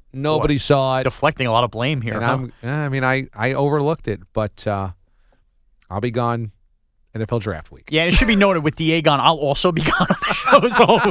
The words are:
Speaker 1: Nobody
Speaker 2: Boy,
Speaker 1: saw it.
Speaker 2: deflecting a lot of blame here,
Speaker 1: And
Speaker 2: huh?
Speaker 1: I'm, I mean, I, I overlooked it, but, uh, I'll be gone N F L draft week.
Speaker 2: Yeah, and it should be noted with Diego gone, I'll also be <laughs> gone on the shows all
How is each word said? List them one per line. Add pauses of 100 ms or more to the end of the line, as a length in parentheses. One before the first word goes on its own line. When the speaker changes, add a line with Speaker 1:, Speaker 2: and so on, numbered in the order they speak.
(120)
Speaker 1:
Nobody
Speaker 2:
Boy,
Speaker 1:
saw
it.
Speaker 2:
deflecting
a
lot
of
blame
here,
Speaker 1:
And
Speaker 2:
huh? (300)
Speaker 1:
I'm,
I
mean,
I,
I
overlooked
it, (120)
but,
uh, (960)
I'll
be
gone (640)
N
F
L
draft
week.
Speaker 2:
Yeah,
and
it
should
be
noted
with
Diego
gone,
I'll
also
be
<laughs>
gone
on
the
shows
all (100)